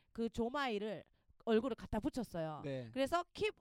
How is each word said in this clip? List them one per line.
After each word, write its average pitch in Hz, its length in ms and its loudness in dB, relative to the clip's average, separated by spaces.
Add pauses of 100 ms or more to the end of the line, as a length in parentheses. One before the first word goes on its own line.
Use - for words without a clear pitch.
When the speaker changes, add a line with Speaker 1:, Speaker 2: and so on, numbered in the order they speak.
(120)
Speaker 1:
그 226 160 0
조마일을 226 760 -2 (400)
얼굴을 226 320 4
갖다 - 240 -2
붙였어요. 165 640 -2
Speaker 2:
네. 127 280 -4
Speaker 1:
그래서 277 320 2 (100)
keep 415 260 0